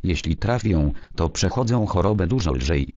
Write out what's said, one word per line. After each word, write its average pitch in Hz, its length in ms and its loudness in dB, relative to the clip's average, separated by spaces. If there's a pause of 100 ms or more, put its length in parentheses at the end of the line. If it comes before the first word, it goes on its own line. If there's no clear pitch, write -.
jeśli 80 320 0
trafią, 104 560 2 (240)
to 82 120 0
przechodzą 113 580 0
chorobę 95 400 2
dużo 90 260 0
lżej. 69 460 0